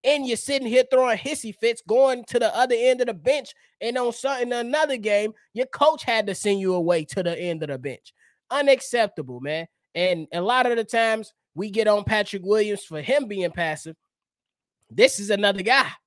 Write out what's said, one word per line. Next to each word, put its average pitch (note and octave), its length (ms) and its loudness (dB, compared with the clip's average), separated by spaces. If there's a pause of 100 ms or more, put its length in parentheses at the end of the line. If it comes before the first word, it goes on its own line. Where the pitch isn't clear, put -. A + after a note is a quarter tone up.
and C#4 220 2
you're A#3+ 120 -2
sitting C4+ 300 -4
here B3 220 4
throwing B3+ 300 2
hissy B3+ 360 -8
fits, A#3 320 -2
going B3+ 380 4
to A#3+ 140 0
the A3+ 160 2
other B3 200 2
end B3+ 260 2
of A#3+ 60 0
the A3+ 60 -4
bench, B3 400 0 (280)
and A#3+ 160 -4
on B3 160 0
something, B3 380 -4
another B3+ 460 0
game, G#3+ 360 0 (200)
your B3+ 140 -2
coach - 360 2
had A3+ 240 0
to F#3+ 80 -4
send G3+ 240 0
you F#3+ 140 0
away E3+ 320 2
to - 160 -6
the E3+ 180 -4
end E3+ 220 -4
of D3 80 -8
the C3+ 80 -6
bench. B2+ 360 -12 (360)
Unacceptable, A#3+ 920 0
man. D#3 280 -6 (260)
And E3+ 400 -2
a F3 80 -4
lot B3 240 2
of A#3+ 120 2
the A3+ 60 -2
times A3+ 500 -2 (200)
we G#3+ 160 -6
get G#3+ 180 2
on G#3 160 2
Patrick G#3 400 -2
Williams G#3 400 0
for D#3 180 -10
him C4 260 0
being F#3+ 240 -4
passive. D#3+ 440 -6 (960)
This G#3 280 4
is G3+ 100 -10
another G3+ 340 0
guy. C4 240 2 (200)